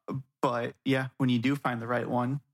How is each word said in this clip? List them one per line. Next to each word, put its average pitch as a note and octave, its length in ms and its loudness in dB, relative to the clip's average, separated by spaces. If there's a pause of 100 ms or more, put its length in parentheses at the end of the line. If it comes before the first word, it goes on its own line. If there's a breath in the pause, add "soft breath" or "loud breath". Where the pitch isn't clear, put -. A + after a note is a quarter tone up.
(420)
but A#2+ 320 0 (100)
yeah, C3 240 2 (100)
when C3+ 100 2
you B2 100 4
do C3 180 2
find B2 240 -4
the A2+ 60 -8
right A#2+ 220 0
one, B2 320 0 (140)